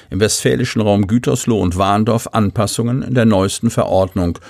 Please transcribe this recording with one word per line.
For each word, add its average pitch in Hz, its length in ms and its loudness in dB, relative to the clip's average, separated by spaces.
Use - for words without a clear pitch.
im 95 80 -4
westfälischen 123 600 0
Raum 104 260 2
Gütersloh 120 540 0
und 90 160 0
Warndorf 104 560 0
Anpassungen 117 680 -2
in 127 120 -4
der 117 120 4
neuesten 101 440 2
Verordnung 92 680 0